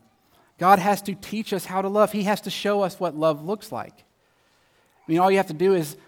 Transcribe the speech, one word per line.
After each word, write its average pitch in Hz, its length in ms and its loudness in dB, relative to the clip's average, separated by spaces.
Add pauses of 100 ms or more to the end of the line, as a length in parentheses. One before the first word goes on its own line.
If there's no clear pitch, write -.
(580)
God 190 220 6
has 196 220 2
to 196 120 -6
teach 208 380 -8
us 190 120 -4
how 185 180 -6
to 196 60 -2
love. 196 220 2
He 208 140 -2
has 202 160 0
to 196 100 -10
show 202 320 -2
us 180 160 -4
what 170 160 -4
love 151 300 -2
looks 202 260 -8
like. 110 260 -10
I - 1120 -20
mean, 165 100 2
all 185 100 6
you 196 60 4
have 190 100 2
to 165 80 -8
do 180 180 2
is 160 240 -2 (120)